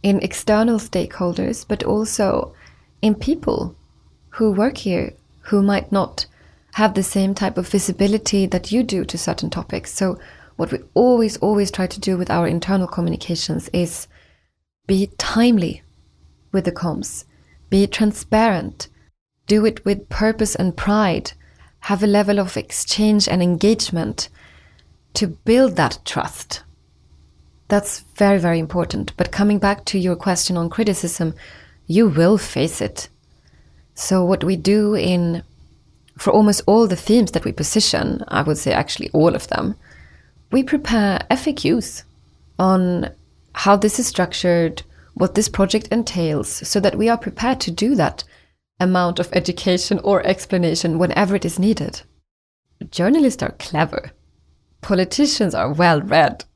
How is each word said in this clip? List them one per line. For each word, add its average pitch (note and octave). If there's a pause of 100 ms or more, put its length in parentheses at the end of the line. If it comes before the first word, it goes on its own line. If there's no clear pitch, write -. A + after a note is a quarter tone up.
in G3+
external G#3+
stakeholders, F3+
but G3+
also - (480)
in G#3+
people - (560)
who G#3+
work A3
here, F3 (340)
who G3+
might G3+
not - (480)
have G#3+
the G3
same G3
type G3
of F3+
visibility G3
that F#3
you A#3+
do G3
to -
certain -
topics. -
So F#3 (380)
what E3
we - (140)
always, A#3+
always G3+
try F#3
to G3
do F#3
with F3+
our E3+
internal F3+
communications E3
is F3 (800)
be G3
timely A3 (720)
with F#3+
the F3
comms, - (460)
be G3
transparent, G#3+ (580)
do G#3+
it G#3+
with G3
purpose A3
and F#3
pride, G3+ (480)
have G3
a G#3
level G3+
of F#3+
exchange -
and F3+
engagement F3 (840)
to G#3
build A3+
that D3+
trust. - (1080)
That's - (120)
very, G3+
very E3+
important. E3
But -
coming G#3
back G3+
to G3
your F3+
question F3+
on E3+
criticism, F3 (520)
you G#3
will E3+
face -
it. - (840)
So F#3
what F3+
we F#3
do G#3
in, F3 (760)
for -
almost G#3
all A3
the F3+
themes A3
that -
we -
position, -
I -
would D3+
say -
actually -
all D#3+
of -
them, - (800)
we C4
prepare A3+
F B3+
A D4+
Qs - (540)
on F#3 (420)
how G3+
this G#3
is A#3+
structured, F3 (320)
what F3+
this G#3+
project G3
entails, F3
so -
that G3
we G#3+
are A#3
prepared A#3+
to -
do G#3+
that - (560)
amount F3+
of F3+
education F3+
or G3
explanation E3+
whenever F#3
it G3+
is E3+
needed. F#3 (880)
Journalists B3+
are -
clever. - (680)
Politicians F#3+
are D#3+
well D#3
read. D3 (120)